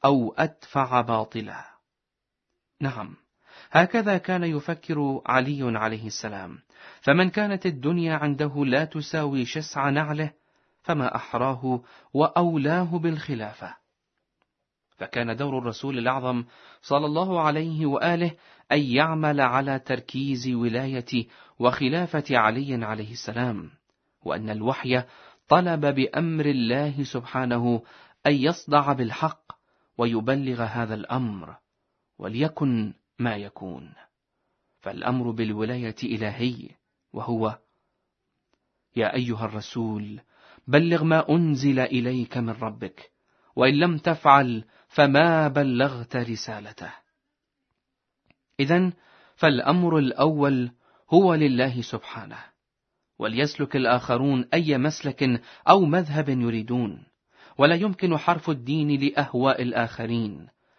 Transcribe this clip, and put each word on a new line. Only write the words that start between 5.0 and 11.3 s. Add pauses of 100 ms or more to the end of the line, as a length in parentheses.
علي
عليه
السلام، (420)
فمن
كانت
الدنيا
عنده
لا
تساوي
شسع
نعله، (500)
فما
أحراه (320)